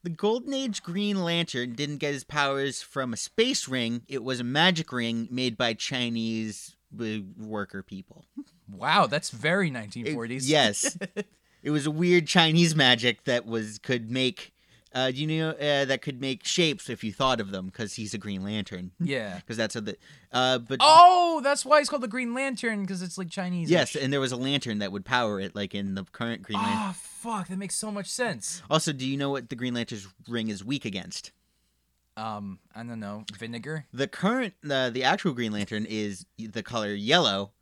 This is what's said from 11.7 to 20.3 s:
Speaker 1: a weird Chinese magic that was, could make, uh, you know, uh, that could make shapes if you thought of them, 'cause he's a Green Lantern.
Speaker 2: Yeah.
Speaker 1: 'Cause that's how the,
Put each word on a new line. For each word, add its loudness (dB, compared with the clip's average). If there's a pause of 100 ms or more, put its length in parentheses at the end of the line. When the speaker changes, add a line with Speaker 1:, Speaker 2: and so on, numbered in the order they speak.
Speaker 1:
a 0
weird 6
Chinese 6
magic 6
that 2
was, -2
could -2
make, -2 (440)
uh, 0
you -4
know, 0
uh, 2
that 0
could -6
make -4
shapes 0
if -6
you -4
thought 2
of -4
them, -6
'cause -8
he's -6
a -4
Green -6
Lantern. -6 (100)
Speaker 2:
Yeah. -4
Speaker 1:
'Cause -6
that's -2
how -4
the, -6 (360)